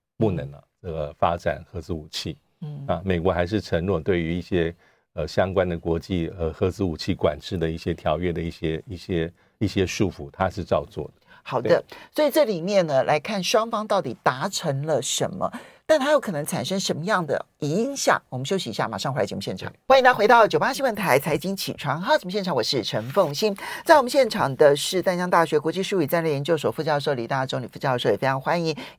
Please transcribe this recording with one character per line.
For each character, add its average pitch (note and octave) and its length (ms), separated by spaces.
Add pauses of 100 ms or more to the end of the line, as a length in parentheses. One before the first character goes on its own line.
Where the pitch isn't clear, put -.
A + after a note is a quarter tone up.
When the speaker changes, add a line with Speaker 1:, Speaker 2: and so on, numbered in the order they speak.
(160)
Speaker 1:
不 A2 140
能 D2+ 220
啊， C#2+ 100 (180)
这 F2+ 120
个 D2+ 260
发 F2 180
展 E2+ 320
核 F2+ 120
子 D#2+ 120
武 D#2 140
器。 - 300 (240)
Speaker 2:
嗯。 C#3+ 260
Speaker 1:
啊， F2 180
美 F#2 140
国 F2 140
还 F2 120
是 F#2+ 160
承 E2+ 240
诺 F#2 140
对 F2 240
于 E2 160
一 - 20
些， E2+ 320 (420)
呃， D#2 120
相 F#2+ 260
关 F2+ 160
的 E2+ 80
国 E2 220
际， E2 400
呃， D#2+ 140
核 F#2+ 180
子 G2 140
武 E2 120
器 F2+ 200
管 D#2 240
制 - 180
的 D#2+ 100
一 E2 80
些 F2 160
条 D#2 240
约 F2 160
的 D#2+ 80
一 E2 80
些， D#2+ 380
一 F#2 100
些， E2+ 360 (260)
一 G#2+ 80
些 F#2+ 180
束 F#2+ 240
缚， D#2 240
它 F#2+ 160
是 F#2 140
照 D#2 260
做 D2+ 200
的。 - 60 (280)
Speaker 2:
好 C3 180
的， A#2+ 80
Speaker 1:
对。 - 280 (180)
Speaker 2:
所 D4+ 100
以 C#4+ 60
这 D4+ 140
里 G3+ 160
面 F#3 260
呢， C3+ 160
来 D3+ 160
看 G3 240
双 A3+ 260
方 G#3+ 160
到 G#3 160
底 B2 220
达 C#3+ 260
成 D3 380
了 D3+ 140
什 - 320
么， - 180 (360)
但 D#4 120
它 C#4 140
有 C#4+ 80
可 - 100
能 D3+ 140
产 D3+ 180
生 F#3 160
什 F3+ 160
么 C#3 80
样 F#3 240
的 C3 180 (160)
影 A3+ 360
响？ - 320
我 - 80
们 B2+ 80
休 G3 140
息 F3 100
一 A2 40
下， A#2+ 140
马 G#2+ 120
上 C#3 140
回 C#3 60
来 G#2 80
节 G2 80
目 F#2+ 60
现 G2 160
场。 - 160 (160)
欢 C4+ 100
迎 B3 60
大 B3+ 60
家 B3 40
回 G#3+ 140
到 A#3 180
九 D#3+ 120
八 G3+ 120
新 C#4 140
闻 A#3+ 100
台 F3 240
财 C#3+ 180
经 F#3+ 200
起 - 160
床 D3 280
号 B3+ 160
节 - 80
目 F3+ 60
现 G3 140
场， F3+ 100
我 B2 80
是 A2+ 220
陈 A2 240
凤 C#3+ 260
馨。 G#3 220 (280)
在 E4 120
我 C#4+ 60
们 A#3+ 60
现 C4 200
场 C#3 260
的 C#3+ 220
是 F3+ 240
淡 F3+ 160
江 F3+ 120
大 F3 160
学 D#3 140
国 D#3+ 140
际 F3+ 100
术 F#3 200
语 C#3 40
战 E3 160
略 D#3+ 80
研 C#3+ 140
究 E3 120
所 C3 140
副 E3 120
教 D3 180
授 C#3+ 140
李 A#2 120
大 C3+ 200
中 C3+ 140
李 A#2+ 60
副 - 120
教 C3+ 180
授， B2 140
也 G2+ 60
非 C3 100
常 C3+ 120
欢 D#3+ 240
迎 D#3+ 140 (220)